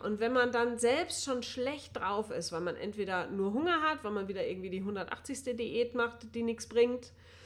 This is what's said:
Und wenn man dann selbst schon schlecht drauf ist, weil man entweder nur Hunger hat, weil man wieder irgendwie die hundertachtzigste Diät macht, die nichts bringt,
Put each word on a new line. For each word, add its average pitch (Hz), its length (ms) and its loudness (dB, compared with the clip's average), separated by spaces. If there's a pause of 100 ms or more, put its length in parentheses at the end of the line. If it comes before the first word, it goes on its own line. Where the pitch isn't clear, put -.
Und 208 160 -2
wenn 233 120 2
man 247 200 4
dann 240 260 2
selbst 269 460 2
schon 247 180 -2
schlecht 269 540 -4
drauf 208 340 0
ist, 170 220 -4
weil 165 80 -2
man 175 160 -2
entweder 190 520 -2
nur 196 240 0
Hunger 320 300 4
hat, 311 220 0
weil 208 80 -2
man 196 160 -2
wieder 196 180 -2
irgendwie 185 240 -4
die 190 120 -2
hundertachtzigste 208 720 -4
Diät 240 400 -2
macht, 233 400 -2
die 233 80 -2
nichts 233 260 -2
bringt, 240 440 2 (340)